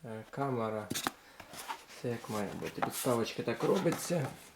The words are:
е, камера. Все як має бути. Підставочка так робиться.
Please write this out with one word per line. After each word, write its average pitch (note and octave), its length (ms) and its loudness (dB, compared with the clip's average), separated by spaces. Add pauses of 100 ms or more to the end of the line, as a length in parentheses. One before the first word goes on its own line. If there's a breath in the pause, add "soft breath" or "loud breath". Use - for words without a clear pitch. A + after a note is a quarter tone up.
е, A2 240 -6
камера. A2 580 0 (1000 loud breath)
Все - 200 -4
як A#2 200 -4
має G#2 200 0 (100)
бути. D#2+ 220 -2
Підставочка - 640 2
так A#2 200 0
робиться. F3 640 4 (280)